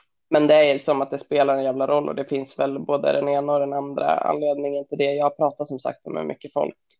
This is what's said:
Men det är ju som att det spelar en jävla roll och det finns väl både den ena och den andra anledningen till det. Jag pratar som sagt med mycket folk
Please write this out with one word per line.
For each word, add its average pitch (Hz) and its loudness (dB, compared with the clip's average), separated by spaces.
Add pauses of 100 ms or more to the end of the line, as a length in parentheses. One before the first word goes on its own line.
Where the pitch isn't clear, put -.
(300)
Men 151 4
det 151 8
är 151 6
ju 139 -2
som 139 0
att 139 -4
det 139 -6
spelar 139 2
en 135 -2
jävla 135 -2
roll 147 2
och 147 -6
det 139 -6
finns 135 -6
väl 139 -2
både 143 0
den 143 0
ena 143 0
och 143 2
den 139 -2
andra 143 -2
anledningen 143 -2
till 143 -8
det. 143 0
Jag 143 -2
pratar 147 -2
som 131 -10
sagt - -8
med 78 -6
mycket - -10
folk - -2 (240)